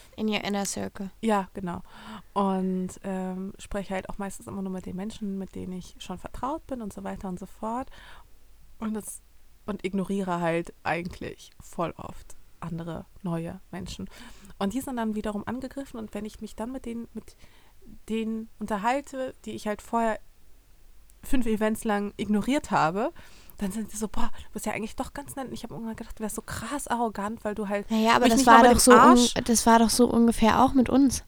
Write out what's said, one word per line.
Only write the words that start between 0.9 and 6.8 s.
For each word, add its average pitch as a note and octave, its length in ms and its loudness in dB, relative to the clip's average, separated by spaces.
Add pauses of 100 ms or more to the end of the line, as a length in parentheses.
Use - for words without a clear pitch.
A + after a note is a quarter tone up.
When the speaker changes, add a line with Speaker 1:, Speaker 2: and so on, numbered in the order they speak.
Speaker 2:
Ja, G#3 340 2
genau. F3 260 -8 (520)
Und, F#3+ 720 0
ähm, F#3 540 -8
spreche G3 380 -8
halt F#3 120 -6
auch - 120 -8
meistens G3 260 -10
immer G3 160 -8
nur F#3+ 100 -6
mit F#3 140 -8
den F3+ 120 -10
Menschen, G3 420 -8
mit F#3 160 -12
denen F#3 180 -10
ich - 240 -14
schon - 220 -12
vertraut - 480 -8
bin A#3+ 160 -10